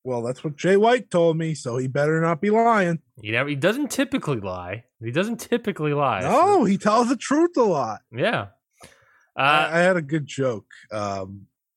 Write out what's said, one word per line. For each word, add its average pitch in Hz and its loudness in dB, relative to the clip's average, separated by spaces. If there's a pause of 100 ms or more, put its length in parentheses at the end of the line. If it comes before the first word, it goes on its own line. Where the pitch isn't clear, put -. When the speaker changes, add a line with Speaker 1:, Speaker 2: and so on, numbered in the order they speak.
Speaker 1:
Well, 123 -6
that's 123 -8
what 151 -8
Jay 185 2
White 226 2
told 170 2
me, 160 -4
so - -6
he 127 -4
better 147 0
not 165 0
be 202 0
lying. 214 2 (240)
Speaker 2:
He 104 -8
never, 127 0
he 147 -2
doesn't 220 0
typically 262 -4
lie. 92 -8 (180)
He 113 -8
doesn't 196 -2
typically 175 -4
lie, 131 0
Speaker 1:
No, 320 4
Speaker 2:
so 240 4
Speaker 1:
he 190 2
tells 220 2
the 254 0
truth 330 0
a 269 4
lot. 135 -2 (120)
Speaker 2:
Yeah. 131 -4 (880)
Uh, - -2
Speaker 1:
I, 151 4
I - 4
had 180 4
a 165 -2
good 143 -4
joke. 123 -4 (260)
Um, 98 -8 (300)